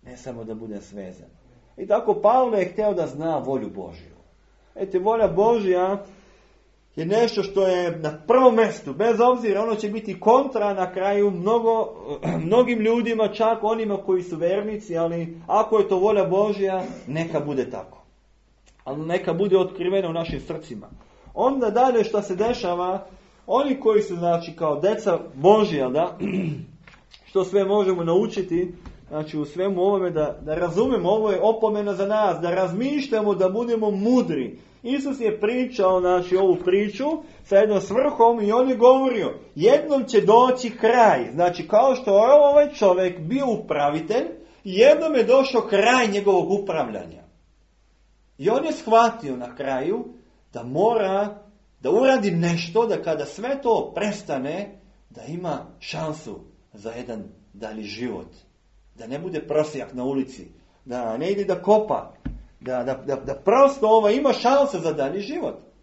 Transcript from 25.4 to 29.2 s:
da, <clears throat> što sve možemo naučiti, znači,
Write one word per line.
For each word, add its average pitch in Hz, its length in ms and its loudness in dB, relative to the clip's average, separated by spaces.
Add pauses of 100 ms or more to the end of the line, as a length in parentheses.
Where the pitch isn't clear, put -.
da, 165 280 -2 (480)
<clears throat> - 640 -20
što 190 140 0
sve 190 220 0
možemo 190 380 0
naučiti, 180 680 0 (380)
znači, 151 260 -8